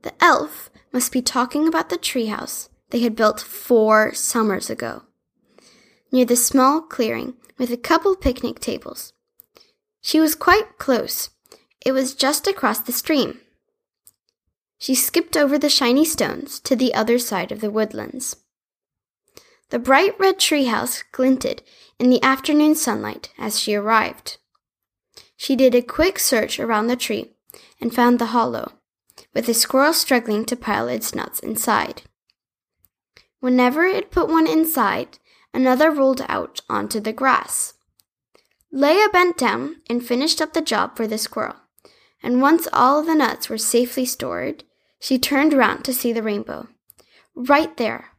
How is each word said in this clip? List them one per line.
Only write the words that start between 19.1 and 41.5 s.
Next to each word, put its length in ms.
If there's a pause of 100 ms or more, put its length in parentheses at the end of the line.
The 80
bright 400
red 220
treehouse 720
glinted 500 (340)
in 140
the 140
afternoon 500
sunlight 640
as 220
she 160
arrived. 640 (960)
She 200
did 180
a 80
quick 380
search 400
around 260
the 100
tree 380 (460)
and 120
found 260
the 180
hollow, 420 (560)
with 140
a 40
squirrel 400
struggling 520
to 120
pile 300
its 260
nuts 280
inside. 600 (1400)
Whenever 440
it 280
put 160
one 180
inside, 720 (340)
another 380
rolled 380
out 400
onto 320
the 120
grass. 600 (1000)
Leia 380
bent 260
down 520
and 180
finished 340
up 120
the 100
job 340
for 120
the 100
squirrel, 380 (680)